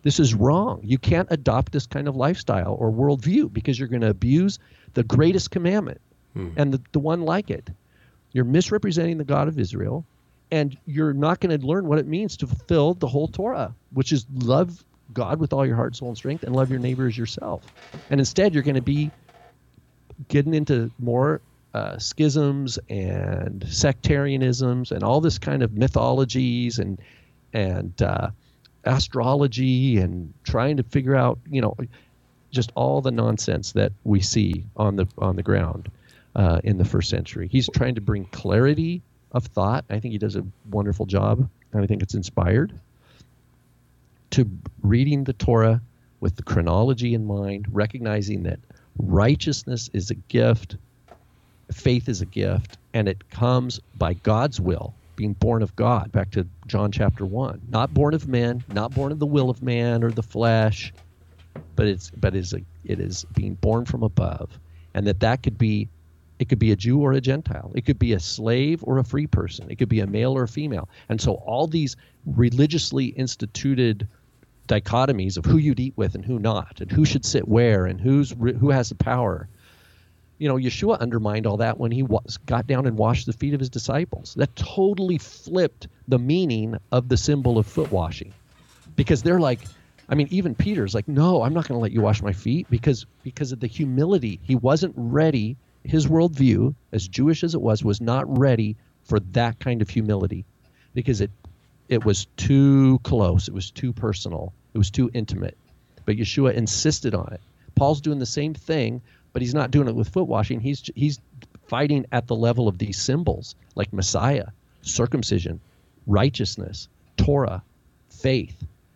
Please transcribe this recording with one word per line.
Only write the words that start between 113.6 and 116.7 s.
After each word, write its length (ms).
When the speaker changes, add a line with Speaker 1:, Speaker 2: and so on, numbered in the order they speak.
Speaker 1:
like 180
Messiah, 560
circumcision, 760
righteousness, 840